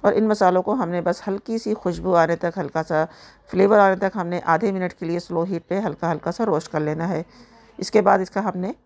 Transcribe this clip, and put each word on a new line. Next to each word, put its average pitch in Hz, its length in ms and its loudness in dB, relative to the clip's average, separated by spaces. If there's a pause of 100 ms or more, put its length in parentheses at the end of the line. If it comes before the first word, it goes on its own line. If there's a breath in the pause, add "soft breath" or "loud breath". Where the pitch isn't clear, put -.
और 202 80 4
इन 220 140 2
मसालों 185 340 2
को 208 120 -2
हमने 175 280 -2
बस 175 260 -2
हल्की 220 320 -6
सी 214 140 -4
खुशबू 180 400 -4
आने 170 220 4
तक, 170 220 -4
हल्का 160 240 -4
सा 160 260 0 (420 loud breath)
फ्लेवर 196 300 4
आने 190 160 6
तक 190 200 -2
हमने 175 240 -4
आधे 180 320 0
मिनट 185 220 -4
के - 120 -10
लिए 170 140 -2
स्लो 170 240 -4
हीट 175 260 -6
पे 185 100 -2
हल्का 170 300 -4
हल्का 165 220 -4
सा 233 120 -4
रोस्ट 165 280 -2
कर 156 80 -4
लेना 156 260 -4
है। 175 200 -4 (540 soft breath)
इसके - 220 2
बाद 190 200 4
इसका 190 200 -4
हमने 190 340 -4 (100)